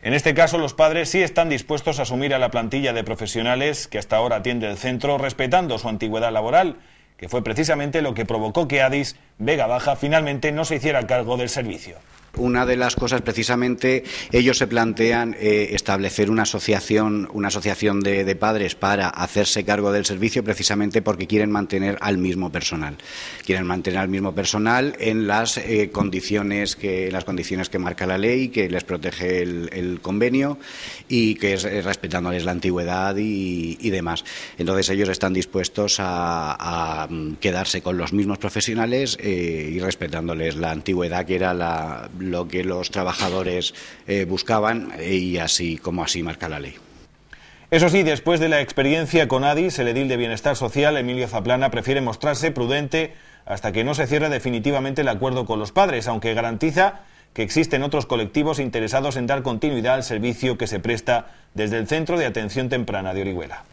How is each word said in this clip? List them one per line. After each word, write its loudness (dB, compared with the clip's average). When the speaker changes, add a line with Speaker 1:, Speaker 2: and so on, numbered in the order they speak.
Speaker 1:
En 0
este 4
caso, 6
los 0
padres 4
sí 4
están 2
dispuestos -2
a 0
asumir 0
a 2
la 2
plantilla 0
de -2
profesionales -2
que -4
hasta 0
ahora 2
atiende -2
el -6
centro, 0
respetando 0
su -4
antigüedad 0
laboral, 2
que -12
fue 0
precisamente 0
lo 0
que -4
provocó 0
que 4
adis 2
Vega 2
Baja 2
finalmente 2
no -2
se -2
hiciera 0
cargo 0
del -2
servicio. -6
Speaker 2:
Una 2
de 2
las 0
cosas, 0
precisamente, 2
ellos 6
se 4
plantean, 2
eh, 4
establecer 0
una 4
asociación, 0
una -2
asociación 0
de, 2
de 2
padres 2
para 2
hacerse 0
cargo 2
del 2
servicio, 0
precisamente 2
porque 0
quieren 4
mantener 0
al 0
mismo 0
personal. -4
Quieren 0
mantener -2
al 0
mismo -2
personal 0
en 0
las, 0
eh, 0
condiciones -2
que, -2
en -4
las -4
condiciones -4
que -4
marca -4
la 0
ley, 2
que 0
les -2
protege -2
el, -4
el -4
convenio 0
y 4
que 2
es, -2
eh, -2
respetándoles -2
la 0
antigüedad 0
y, -2
y -2
demás. -2
Entonces, 2
ellos 2
están 0
dispuestos 0
a, -2
a, -8
mm, -6
quedarse 0
con -2
los -2
mismos 0
profesionales, -2
eh, -2
y -2
respetándoles -4
la -2
antigüedad, -2
que -2
era 0
la, -4
lo -4
que -4
los -4
trabajadores, -2
eh, 0
buscaban, 0
eh, -2
y 0
así -2
como -4
así -4
marca -8
la -6
ley. -12
Speaker 1:
Eso 6
sí, 6
después 2
de 4
la 4
experiencia 2
con 2
adis, 2
el 2
edil 0
de 0
Bienestar 0
Social, 2
Emilio -2
Zaplana, 2
prefiere 0
mostrarse 0
prudente -2
hasta -4
que 0
no 0
se 0
cierre 2
definitivamente 0
el 2
acuerdo -2
con -2
los -6
padres, 2
aunque -2
garantiza 0
que -4
existen 0
otros -2
colectivos 0
interesados -2
en -2
dar 0
continuidad 0
al -2
servicio -2
que -2
se -4
presta 0
desde 0
el -2
Centro 0
de 0
Atención -4
Temprana -2
de -2
Orihuela. -6